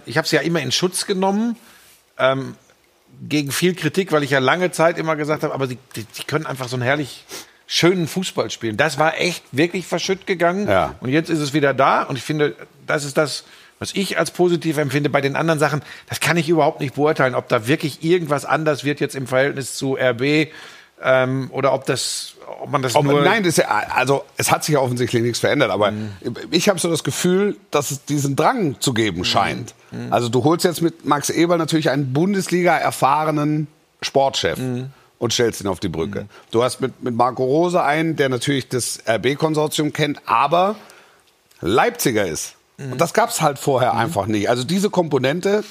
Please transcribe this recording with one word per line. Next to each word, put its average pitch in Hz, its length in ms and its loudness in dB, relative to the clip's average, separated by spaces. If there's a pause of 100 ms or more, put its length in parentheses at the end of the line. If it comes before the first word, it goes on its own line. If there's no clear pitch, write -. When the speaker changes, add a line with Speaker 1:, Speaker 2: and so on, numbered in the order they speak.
Speaker 1:
ich 123 120 -2
hab's 156 140 0
ja 151 100 4
immer 165 200 0
in 127 100 -4
Schutz - 340 -2
genommen, 202 500 0 (640)
ähm, 131 380 0 (720)
gegen 139 240 0
viel 175 240 2
Kritik, 180 360 -2
weil 151 120 4
ich 131 80 -2
ja 139 80 4
lange 165 320 0
Zeit 165 260 2
immer 160 180 -2
gesagt 151 280 -4
habe, 139 100 -2
aber 135 140 -4
sie, 123 100 -8 (180)
die, 113 80 -10
die - 200 -14
können 156 220 -4
einfach 131 220 -8
so 123 80 -6
einen 123 80 -2
herrlich 139 420 -2 (420)
schönen 175 400 2
Fußball 131 440 -4
spielen. 110 260 -6
Das 147 220 0
war 156 200 2
echt 175 320 -2
wirklich 170 360 0
verschütt 185 400 -4
gegangen. 180 400 0
Speaker 2:
Ja. 90 320 2
Speaker 1:
Und 123 100 -6
jetzt 160 200 0
ist 160 100 0
es 139 140 -4
wieder 139 200 2
da. 143 300 4
Und 139 140 -6
ich 117 60 -8
finde, 147 320 0 (300)
das 147 200 -2
ist 139 120 -4
das, 151 280 -2 (340)
was - 160 -8
ich 185 240 -2
als 165 120 0
positiv 165 460 0
empfinde. 143 320 0
Bei 139 120 0
den 139 140 -2
anderen 156 240 0
Sachen, 147 220 0 (280)
das - 100 -8
kann 156 180 0
ich 151 120 0
überhaupt 160 320 2
nicht 139 140 -6
beurteilen, 143 380 2
ob 123 140 -4
da 113 200 0
wirklich 151 360 -2
irgendwas 160 420 0
anders 147 380 0
wird 143 160 -2
jetzt 135 160 -4
im 135 100 -6
Verhältnis 131 500 0
zu 135 200 -2
R 127 180 2
B, 147 340 2 (560)
ähm, 131 480 2
oder 131 220 2
ob 135 140 -2
das, - 460 -4 (280)
ob - 80 -12
man 135 140 0
das 123 100 0
Speaker 2:
Ob, 147 120 6
Speaker 1:
nur 143 180 4
Speaker 2:
nein, 214 180 4
das 175 120 2
ist - 40 2
ja, - 120 2 (260)
also 131 280 2 (140)
es - 140 0
hat 165 120 0
sich 156 100 -2
ja 139 60 4
offensichtlich 123 440 0
nichts 117 160 -2
verändert, 113 320 2
aber 101 180 2
Speaker 1:
Mhm. 107 220 -6 (400)
Speaker 2:
ich 185 180 2
habe 185 100 4
so 170 120 0
das 160 120 -2
Gefühl, 185 540 2 (140)
dass - 180 0
es 143 160 -8
diesen 139 300 -2
Drang 175 460 2
zu 135 120 0
geben 104 260 0
Speaker 1:
Mhm. 90 60 -2
Speaker 2:
scheint. 80 480 0 (160)
Speaker 1:
Mhm. 120 240 -8
Speaker 2:
Also 120 160 2
du 120 140 2
holst 165 200 2
jetzt 170 200 0
mit 160 200 -2
Max 143 280 0
Eberl 170 260 2
natürlich 160 320 0
einen 131 240 0
Bundesliga-erfahrenen 156 1500 2 (380)
Sportchef 117 560 0
Speaker 1:
Mhm. 127 320 -6 (260)
Speaker 2:
und 117 160 -2
stellst 117 280 2
ihn 101 60 -4
auf 92 120 -2
die 98 100 -2
Brücke. 78 320 -4
Speaker 1:
Mhm. 104 80 -14 (220)
Speaker 2:
Du 113 120 2
hast 127 180 -2
mit, 131 220 -6
mit 123 120 -4
Marco 127 300 2
Rose 170 360 2
einen, 156 340 0
der 139 140 2
natürlich 131 400 -2
das - 280 -4
R-B-Konsortium 151 960 0
kennt, 147 340 -2
aber 170 480 2 (840)
Leipziger 117 640 2
ist. - 260 -8 (240)
Speaker 1:
Mhm. 135 140 -10
Speaker 2:
Und 127 100 -2
das 170 120 -2
gab's 226 280 2
halt 143 160 2
vorher 123 360 2
Speaker 1:
Mhm. 95 60 2
Speaker 2:
einfach 98 280 0
nicht. 104 240 0
Also 127 120 0
diese 190 280 0
Komponente 170 800 0